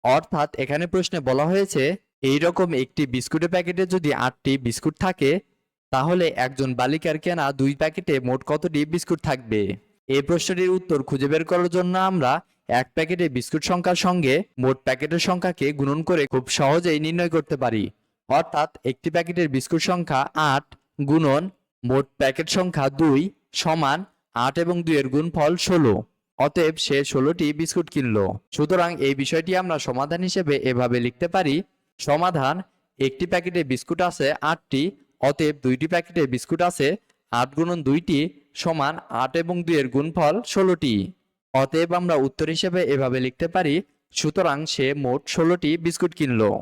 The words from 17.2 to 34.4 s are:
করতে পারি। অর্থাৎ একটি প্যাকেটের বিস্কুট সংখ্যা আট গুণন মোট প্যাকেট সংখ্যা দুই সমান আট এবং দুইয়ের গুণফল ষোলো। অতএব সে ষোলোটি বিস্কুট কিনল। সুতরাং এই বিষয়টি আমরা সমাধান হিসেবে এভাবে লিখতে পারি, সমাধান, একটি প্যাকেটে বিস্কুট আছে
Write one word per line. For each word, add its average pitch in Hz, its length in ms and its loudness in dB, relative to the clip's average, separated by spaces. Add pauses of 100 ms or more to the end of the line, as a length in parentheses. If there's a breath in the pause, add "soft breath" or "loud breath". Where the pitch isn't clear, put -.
করতে 151 200 -2
পারি। 113 260 0 (460)
অর্থাৎ 151 420 2 (140)
একটি 135 260 -4
প্যাকেটের 170 380 0
বিস্কুট 135 340 -2
সংখ্যা 165 380 0 (320)
আট 143 140 -2 (420)
গুণন 151 340 4 (420)
মোট 131 220 2 (120)
প্যাকেট 143 380 0
সংখ্যা 147 300 0 (120)
দুই 147 220 4 (340)
সমান 160 440 0 (360)
আট 127 240 0
এবং 175 240 0
দুইয়ের 151 260 2
গুণফল 156 460 0 (120)
ষোলো। 156 280 4 (440)
অতএব 156 400 2
সে 139 260 0
ষোলোটি 147 480 0
বিস্কুট 160 380 -2
কিনল। 123 260 0 (360)
সুতরাং 170 380 0 (160)
এই 139 80 2
বিষয়টি 160 420 -2
আমরা 180 220 -2
সমাধান 143 440 -4
হিসেবে 180 320 0 (160)
এভাবে 123 300 0
লিখতে 123 280 -2
পারি, 170 260 2 (460)
সমাধান, 156 540 0 (440)
একটি 135 280 0
প্যাকেটে 175 380 -2
বিস্কুট 135 380 -4
আছে 175 240 0 (160)